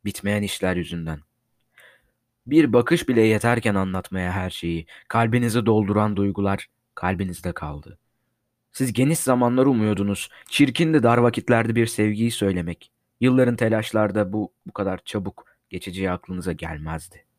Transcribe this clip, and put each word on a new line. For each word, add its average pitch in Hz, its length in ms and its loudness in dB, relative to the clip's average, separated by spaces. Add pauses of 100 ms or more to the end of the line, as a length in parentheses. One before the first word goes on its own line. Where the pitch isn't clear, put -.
Bitmeyen 101 360 -2
işler 92 340 -2
yüzünden. 82 440 -6 (1300)
Bir 143 260 4
bakış 123 360 2
bile 117 120 4
yeterken 110 540 2
anlatmaya 92 560 -2
her 92 180 -4
şeyi, 82 360 -6 (220)
kalbinizi 117 580 0
dolduran 107 500 2
duygular 98 520 -2 (280)
kalbinizde 90 560 -4
kaldı. - 480 -12 (720)
Siz 127 220 -4
geniş 139 260 2
zamanlar 123 460 2
umuyordunuz. 104 640 0 (200)
Çirkindi 143 540 2
dar 120 140 4
vakitlerde 117 580 2
bir 117 120 2
sevgiyi 107 440 0
söylemek. 90 600 -4 (280)
Yılların 127 360 4
telaşlarda 107 760 0
bu, 107 200 -4 (120)
bu - 80 -16
kadar 95 320 -4
çabuk 98 400 -8 (240)
geçeceği 92 420 -6
aklınıza 90 400 -6
gelmezdi. 80 880 -10